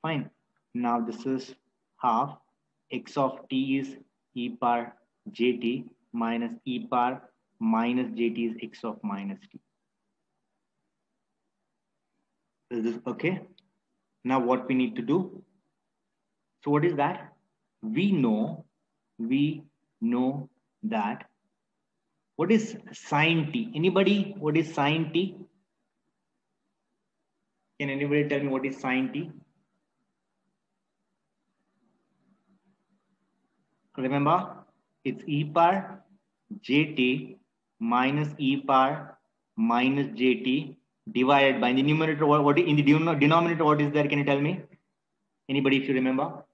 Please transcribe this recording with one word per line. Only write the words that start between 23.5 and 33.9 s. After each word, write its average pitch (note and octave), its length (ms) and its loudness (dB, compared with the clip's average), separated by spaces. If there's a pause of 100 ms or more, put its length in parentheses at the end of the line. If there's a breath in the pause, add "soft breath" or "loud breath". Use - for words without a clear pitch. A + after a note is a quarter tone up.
t? A#2 220 -4
Anybody, F#3+ 640 2
what D3+ 200 0
is D#3+ 160 0
sine D#3 400 0
t? F#3 240 -2 (2500)
Can C#3+ 100 -4
anybody C#3+ 380 0
tell C#3+ 120 0
me C#3 80 -2
what C3 180 -2
is C3+ 140 -6
sine C3 340 -2
t? D#3+ 180 -6 (4000)